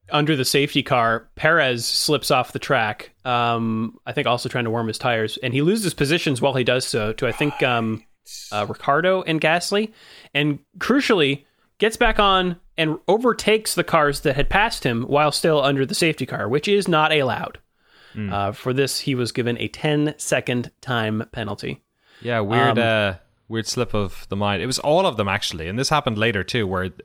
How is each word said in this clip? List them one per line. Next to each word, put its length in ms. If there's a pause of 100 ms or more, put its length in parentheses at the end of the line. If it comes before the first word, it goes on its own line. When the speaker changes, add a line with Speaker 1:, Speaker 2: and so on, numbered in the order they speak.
(120)
Speaker 1:
under 240
the 80
safety 400
car, 500
Perez 500
slips 460
off 220
the 80
track, 500 (140)
um, 840
I 60
think 160
also 200
trying 140
to 80
warm 160
his 120
tires, 440
and 100
he 100
loses 320
positions 460
while 140
he 80
does 240
so 280
to, 120
I 60
think, 320
um, 400 (480)
uh, 160
Ricciardo 540
and 180
Gasly, 520 (400)
and 280 (180)
crucially, 680 (340)
gets 180
back 240
on 360 (220)
and 200 (100)
overtakes 640
the 100
cars 360
that 160
had 120
passed 360
him 200
while 280
still 280
under 240
the 100
safety 300
car, 240
which 200
is 180
not 260
allowed. 460 (540)
Speaker 2:
Hmm. 200
Speaker 1:
Uh, 200
for 200
this, 280
he 160
was 160
given 260
a 80
ten-second 1040 (100)
time 520
penalty. 500 (400)
Speaker 2:
Yeah, 180
weird, 380
Speaker 1:
Um, 0
Speaker 2:
uh, 360 (340)
weird 180
slip 280
of 360
the 60
mind. 260
It 40
was 140
all 260
of 120
them, 100
actually, 400
and 100
this 120
happened 280
later, 240
too, 240
where, 220 (160)